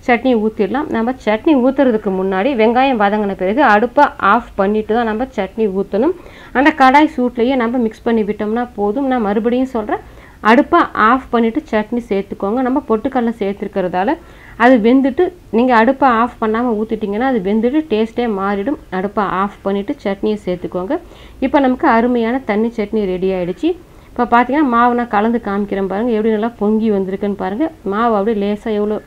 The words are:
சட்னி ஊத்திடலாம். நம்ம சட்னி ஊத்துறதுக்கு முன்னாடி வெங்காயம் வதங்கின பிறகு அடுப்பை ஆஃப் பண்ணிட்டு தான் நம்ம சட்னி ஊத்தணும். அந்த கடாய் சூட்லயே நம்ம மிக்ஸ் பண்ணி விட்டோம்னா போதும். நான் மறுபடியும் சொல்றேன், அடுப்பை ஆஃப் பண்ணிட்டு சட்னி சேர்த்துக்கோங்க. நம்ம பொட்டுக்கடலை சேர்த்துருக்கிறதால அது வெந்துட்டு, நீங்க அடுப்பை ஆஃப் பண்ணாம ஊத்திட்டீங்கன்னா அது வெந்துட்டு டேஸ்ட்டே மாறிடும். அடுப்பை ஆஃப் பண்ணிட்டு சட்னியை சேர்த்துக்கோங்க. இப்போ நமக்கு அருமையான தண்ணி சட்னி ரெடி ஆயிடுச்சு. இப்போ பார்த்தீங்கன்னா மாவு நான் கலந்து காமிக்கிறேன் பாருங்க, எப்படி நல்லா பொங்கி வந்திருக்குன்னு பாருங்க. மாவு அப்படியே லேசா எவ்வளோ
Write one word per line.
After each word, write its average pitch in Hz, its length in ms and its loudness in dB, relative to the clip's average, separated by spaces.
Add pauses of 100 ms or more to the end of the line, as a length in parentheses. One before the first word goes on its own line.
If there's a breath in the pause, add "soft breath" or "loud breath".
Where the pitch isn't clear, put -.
சட்னி 254 240 2 (140)
ஊத்திடலாம். 220 500 -2
நம்ம 226 180 -2 (120)
சட்னி 220 280 2 (120)
ஊத்துறதுக்கு 254 540 2
முன்னாடி 196 300 0 (120)
வெங்காயம் 240 420 2
வதங்கின 202 380 0
பிறகு 202 200 0 (120)
அடுப்பை 240 320 4 (280)
ஆஃப் 240 160 -2 (100)
பண்ணிட்டு 214 380 0
தான் 240 140 -2
நம்ம 220 160 -4 (100)
சட்னி 196 280 -4 (140)
ஊத்தணும். 220 360 -2 (420 loud breath)
அந்த 285 120 4 (120)
கடாய் 285 340 4
சூட்லயே 247 460 0
நம்ம 240 240 0
மிக்ஸ் - 220 -6
பண்ணி 226 220 2
விட்டோம்னா 214 340 -4 (160)
போதும். 214 320 0
நான் 247 160 0
மறுபடியும் 233 480 0
சொல்றேன், 240 260 -4 (500 loud breath)
அடுப்பை 330 280 4 (300)
ஆஃப் 262 240 0
பண்ணிட்டு 233 260 0 (140)
சட்னி 220 360 -2
சேர்த்துக்கோங்க. 202 580 -4
நம்ம 262 120 0 (100)
பொட்டுக்கடலை 233 520 0
சேர்த்துருக்கிறதால 196 760 -2 (480 loud breath)
அது 254 120 8 (120)
வெந்துட்டு, 269 360 2 (340)
நீங்க 254 140 2 (100)
அடுப்பை 269 260 2 (160)
ஆஃப் 233 180 -4
பண்ணாம 226 380 0
ஊத்திட்டீங்கன்னா 220 520 -2
அது 247 160 0
வெந்துட்டு 226 320 2 (120)
டேஸ்ட்டே 220 340 -2 (140)
மாறிடும். 202 380 -2 (200)
அடுப்பை 202 260 -2 (200)
ஆஃப் 202 120 -6 (100)
பண்ணிட்டு 196 280 -4 (100)
சட்னியை 208 400 -2
சேர்த்துக்கோங்க. 180 500 -6 (520 loud breath)
இப்போ 269 200 2
நமக்கு 254 300 0
அருமையான 240 460 0 (100)
தண்ணி 214 260 0
சட்னி 214 240 -2 (120)
ரெடி 185 240 -2
ஆயிடுச்சு. 180 320 -4 (420 loud breath)
இப்போ 247 220 -2
பார்த்தீங்கன்னா 247 400 2
மாவு 240 260 2
நான் 240 160 -4
கலந்து 233 320 0
காமிக்கிறேன் 196 460 -4
பாருங்க, 226 240 -2
எப்படி 220 180 0
நல்லா 220 160 -2 (100)
பொங்கி 214 360 0
வந்திருக்குன்னு 196 460 -4
பாருங்க. 208 220 -2 (280)
மாவு 226 240 0
அப்படியே 208 260 0
லேசா 208 260 -4 (100)
எவ்வளோ 208 280 -2